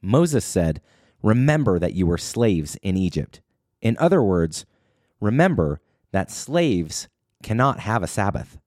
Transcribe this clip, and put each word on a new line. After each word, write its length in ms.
Moses 460
said, 340
"Remember 560
that 140
you 140
were 100
slaves 600
in 200
Egypt." 460
In 160
other 240
words, 420
remember 640
that 200
slaves 760
cannot 380
have 220
a 60
Sabbath. 580